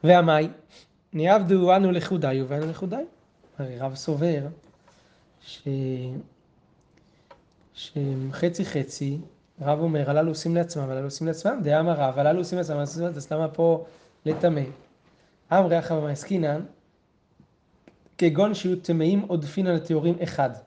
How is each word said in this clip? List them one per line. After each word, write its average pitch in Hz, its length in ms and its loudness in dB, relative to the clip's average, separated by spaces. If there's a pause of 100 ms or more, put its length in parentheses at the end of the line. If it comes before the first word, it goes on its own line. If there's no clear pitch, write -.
"ועמאי, 165 440 6 (640)
ניאבדו 180 640 4
אנו 190 160 4
לחודיו 151 560 -2
ואנו 147 180 -4
לחודיו". 190 380 -6 (540)
הרי 127 200 -10
רב 131 160 -6
סובר 151 520 -2 (920)
ש-, - 280 -12 (2000)
שחצי 139 880 -4
חצי, 139 540 -4 (420)
רב 147 200 0
אומר, 156 300 0
"הללו 156 200 2
עושים 165 240 -2
לעצמם, 170 360 -2
הללו 135 160 -4
עושים 139 200 -6
לעצמם", 196 360 -2
דאמר 156 380 2
רב, 131 180 0
"הללו 151 200 4
עושים 180 200 -4
לעצמם, 151 180 -4
הללו 143 120 -2
עושים 160 140 -6
לעצמם", 170 140 -4
אז 143 160 -10
למה 156 160 -2
פה 165 360 2 (420)
לטמא? 156 340 2 (920)
אמרי 170 260 6
אחא 160 180 -2
במאי 151 160 -2
עסקינן, 156 480 -2 (1600)
כגון 180 360 2
שיהיו 180 260 -2
טמאים 175 400 2
עודפין 180 460 -2
על 175 100 2
הטהורים 160 460 0
אחד. 139 280 -2 (160)